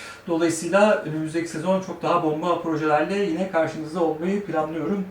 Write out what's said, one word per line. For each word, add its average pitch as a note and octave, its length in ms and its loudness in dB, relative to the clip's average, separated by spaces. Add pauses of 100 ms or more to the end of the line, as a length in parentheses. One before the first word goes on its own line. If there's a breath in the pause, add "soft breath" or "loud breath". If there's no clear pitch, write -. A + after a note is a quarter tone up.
(280 loud breath)
Dolayısıyla F3 800 4
önümüzdeki D#3 420 -4
sezon F#3 340 -2
çok F3+ 220 -8
daha E3 200 2
bomba E3 380 0
projelerle D#3 540 2
yine F#3 360 0
karşınızda D#3+ 520 -2
olmayı E3 420 0
planlıyorum. D#3+ 640 -2